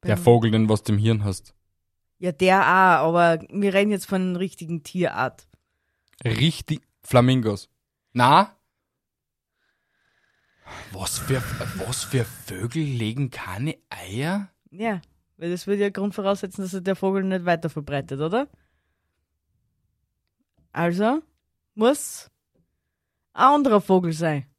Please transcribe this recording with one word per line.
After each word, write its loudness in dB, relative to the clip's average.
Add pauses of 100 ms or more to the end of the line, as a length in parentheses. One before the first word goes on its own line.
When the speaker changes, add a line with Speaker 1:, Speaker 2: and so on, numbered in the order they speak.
Speaker 1:
Der 0
Speaker 2:
Beim -6
Speaker 1:
Vogel, 6
den 2
was 2
du 0
im 2
Hirn 0
hast. -8 (680)
Speaker 2:
Ja, -4
der 4
auch, 4
aber 4 (100)
wir -2
reden 2
jetzt -4
von -2
einer -2
richtigen -8
Tierart. -4 (760)
Speaker 1:
Richtig, -2 (200)
Flamingos. 2 (440)
Na? 4 (2250)
Was -8
für, -4 (420)
was -8
für -2
Vögel -8
legen -4
keine -8 (140)
Eier? -6 (220)
Speaker 2:
Ja, -6 (360)
weil -6
das -8
würde 0
ja 0
Grund -6
voraussetzen, -4
dass -8
sich -8
der 0
Vogel -2
nicht -2
weiter 0
verbreitet, -8
oder? -2 (2250)
Also -2 (520)
muss -2 (1040)
ein 0 (120)
anderer 4
Vogel 2
sein. -4 (140)